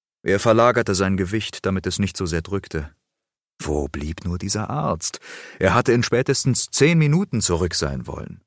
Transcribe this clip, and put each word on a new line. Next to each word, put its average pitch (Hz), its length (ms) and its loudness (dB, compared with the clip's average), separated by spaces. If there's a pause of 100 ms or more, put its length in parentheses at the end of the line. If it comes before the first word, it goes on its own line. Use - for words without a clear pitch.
(220)
Er 98 180 2
verlagerte 117 540 4
sein 95 220 0
Gewicht, 98 500 -4
damit 95 200 -2
es 92 120 -4
nicht 98 180 -2
so 95 100 -2
sehr 82 160 -2
drückte. 82 520 -6 (640)
Wo 73 300 -2
blieb 76 360 -8
nur 87 140 -4
dieser 101 320 -4
Arzt? 120 500 -4 (380)
Er 92 160 4
hatte 123 180 4
in 120 100 4
spätestens - 680 0
zehn 165 280 4
Minuten 151 420 2
zurück 87 340 0
sein 67 320 -2
wollen. - 400 -12